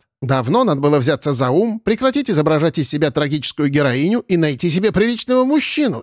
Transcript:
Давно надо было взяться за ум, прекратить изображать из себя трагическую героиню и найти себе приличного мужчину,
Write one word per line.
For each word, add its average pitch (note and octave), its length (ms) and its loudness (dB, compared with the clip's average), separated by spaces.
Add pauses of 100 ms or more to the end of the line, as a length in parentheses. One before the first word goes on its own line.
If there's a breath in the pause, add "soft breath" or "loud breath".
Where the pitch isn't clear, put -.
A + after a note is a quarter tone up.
(220)
Давно C3 400 0
надо D#3 180 0
было D3 200 2
взяться C#3+ 320 -2
за B2+ 180 0
ум, G#3+ 300 0
прекратить C4 500 -2
изображать D#3 480 2
из C#3+ 100 -2
себя D3 220 0
трагическую D3 580 -2
героиню C#3+ 520 0
и - 160 -2
найти D#3 340 0
себе F#3+ 220 0
приличного A#3+ 520 0
мужчину, C4+ 580 0